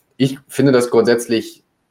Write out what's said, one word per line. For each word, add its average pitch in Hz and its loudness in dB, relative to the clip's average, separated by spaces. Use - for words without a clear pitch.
Ich 135 -2
finde 139 0
das 123 2
grundsätzlich 117 -2